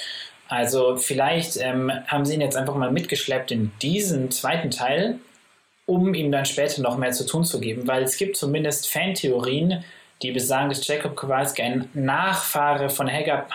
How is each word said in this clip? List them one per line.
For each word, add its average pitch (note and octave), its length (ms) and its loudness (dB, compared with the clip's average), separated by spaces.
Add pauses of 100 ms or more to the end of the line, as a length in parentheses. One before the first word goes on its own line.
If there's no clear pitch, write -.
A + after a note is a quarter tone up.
(480)
Also B2+ 500 2
vielleicht, C#3+ 600 0
ähm, C3 340 0 (160)
haben C#3+ 180 0
sie D3 80 0
ihn D3+ 80 0
jetzt C3+ 160 0
einfach C3+ 160 -2
mal C#3 180 0
mitgeschleppt C#3 600 -2
in G#2+ 200 0 (120)
diesen D3+ 480 0
zweiten D#3 400 -2
Teil, E3 480 0 (680)
um F#3 300 4
ihm D3+ 160 0
dann C3+ 140 2
später D3 360 0
noch B2 160 0
mehr B2+ 140 0
zu B2+ 140 -2
tun D#3+ 200 0
zu B2+ 140 -2
geben, A#2 280 -4
weil C3 160 2
es C3 140 0
gibt - 180 -2
zumindest D3 560 0
Fantheorien, D#3 920 0 (400)
die B2+ 80 -4
besagen, C3 380 0
dass C#3 180 -2
Jacob D3 280 -2
Kowalski C3+ 460 0
ein B2 320 -2
Nachfahre D3 960 2
von C3+ 180 0
Helga D3 480 0